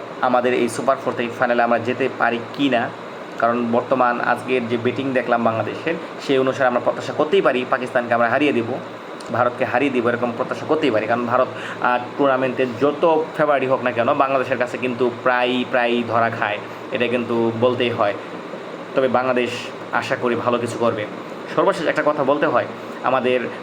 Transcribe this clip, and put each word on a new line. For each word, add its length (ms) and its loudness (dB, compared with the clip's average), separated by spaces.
আমাদের 340 2
এই 140 2
সুপার 360 0
ফোর 120 -2
থেকে 120 -4
ফাইনালে 240 2
আমরা 160 4
যেতে 300 0
পারি 200 0
কি 140 0
না, 200 2
কারণ 340 0
বর্তমান 480 2
আজকের 480 0
যে 80 0
ব্যাটিং 360 -2
দেখলাম 320 2
বাংলাদেশের, 500 -2
সেই 120 2
অনুসারে 300 2
আমরা 120 2
প্রত্যাশা 320 -2
করতেই 300 2
পারি 280 4
পাকিস্তানকে 440 0
আমরা 140 4
হারিয়ে 240 2
দেব, 260 0
ভারতকে 320 2
হারিয়ে 260 2
দেব, 180 2
এরকম 280 0
প্রত্যাশা 300 -4
করতেই 240 2
পারি। 160 0
কারণ 200 0
ভারত, 220 2
আহ, 180 2
টুর্নামেন্টে 480 2
যত 440 4
ফেভারিট 340 2
হোক 120 2
না 100 0
কেন, 220 2
বাংলাদেশের 440 2
কাছে 200 -2
কিন্তু 320 0
প্রায়ই, 480 2
প্রায়ই 380 2
ধরা 220 2
খায়, 280 -2
এটা 140 0
কিন্তু 540 0
বলতেই 300 2
হয়। 240 0
তবে 140 2
বাংলাদেশ 420 2
আশা 240 -2
করি 180 0
ভালো 240 0
কিছু 200 -4
করবে। 280 0
সর্বশেষ 300 2
একটা 200 2
কথা 180 2
বলতে 220 2
হয়, 180 2
আমাদের 380 2